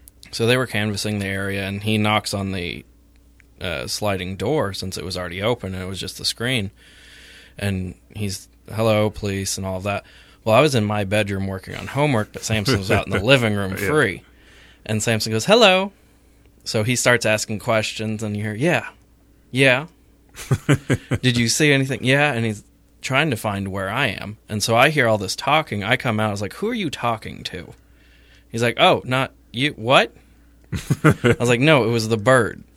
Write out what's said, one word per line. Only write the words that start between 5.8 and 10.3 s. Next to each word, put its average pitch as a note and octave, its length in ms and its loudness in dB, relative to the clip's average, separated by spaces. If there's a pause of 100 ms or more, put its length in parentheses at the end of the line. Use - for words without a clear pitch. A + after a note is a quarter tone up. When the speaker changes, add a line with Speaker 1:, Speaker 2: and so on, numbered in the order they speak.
Speaker 1:
it F#2 40 -8
was F#2+ 140 -8
just - 180 -10
the F2 60 -12
screen. A#2 460 -2 (880)
And F#2+ 380 -4 (180)
he's, G2 340 -8 (240)
"Hello, G#2+ 380 2
police," G2 480 -4
and F#2+ 80 -8
all F#2+ 120 -6
of F#2 40 -8
that. G2+ 220 -4 (400)